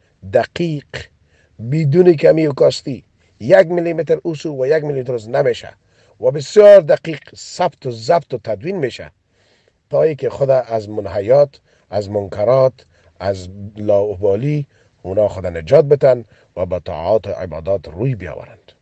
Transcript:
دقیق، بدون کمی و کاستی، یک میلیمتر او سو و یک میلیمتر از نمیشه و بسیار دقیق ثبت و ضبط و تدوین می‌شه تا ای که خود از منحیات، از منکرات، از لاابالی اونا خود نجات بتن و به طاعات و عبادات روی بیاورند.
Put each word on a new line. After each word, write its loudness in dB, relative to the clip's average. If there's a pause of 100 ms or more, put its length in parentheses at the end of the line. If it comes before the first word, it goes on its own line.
(320)
دقیق، -2 (880)
بدون 4
کمی 2
و -2
کاستی، -2 (360)
یک 4
میلیمتر -2
او -4
سو -6
و 0
یک 0
میلیمتر -4
از -8
نمیشه -2 (520)
و 2
بسیار 8
دقیق -2 (160)
ثبت -6
و -6
ضبط -2
و -6
تدوین -6
می‌شه -6 (800)
تا 0
ای 2
که -6
خود -2
از -2
منحیات، 0 (300)
از -4
منکرات، 0 (480)
از -6 (280)
لاابالی -2 (360)
اونا -2
خود -8
نجات 2
بتن 2 (320)
و -6
به -6
طاعات -2
و -8
عبادات -6
روی -6
بیاورند. -16